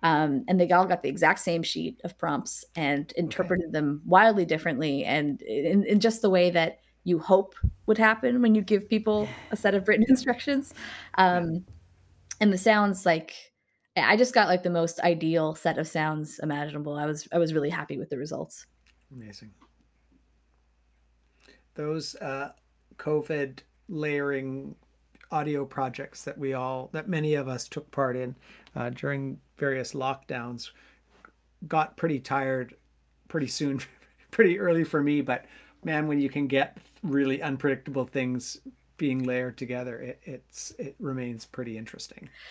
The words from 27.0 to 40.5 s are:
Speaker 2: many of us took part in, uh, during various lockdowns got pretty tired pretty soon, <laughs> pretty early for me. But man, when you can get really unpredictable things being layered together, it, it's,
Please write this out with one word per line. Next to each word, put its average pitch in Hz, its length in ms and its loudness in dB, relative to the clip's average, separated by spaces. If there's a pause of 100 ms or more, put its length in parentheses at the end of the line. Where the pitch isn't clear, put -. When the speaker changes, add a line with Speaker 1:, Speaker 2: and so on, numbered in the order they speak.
Speaker 2:
many 156 260 0
of 143 140 0
us 127 200 -8
took - 220 -12
part 131 260 0
in, 127 200 -6 (400)
uh, 123 160 -6
during 139 480 -6 (180)
various 135 360 -4
lockdowns 131 800 -8 (960)
got 156 300 -2
pretty 156 220 0
tired 135 560 -2 (520)
pretty 151 200 -4
soon, 143 320 -2 (260)
<laughs> - 260 -20
pretty 196 280 6
early 170 240 2
for 156 180 0
me. 147 200 2
But 127 240 -2 (380)
man, 156 240 -2
when 147 120 0
you 139 100 0
can 143 180 -4
get 135 300 0 (240)
really 139 400 0
unpredictable 135 640 -2
things 127 540 -6 (380)
being 131 260 -2
layered 127 340 -4
together, 123 400 -8
it, 127 260 -14
it's, - 540 -14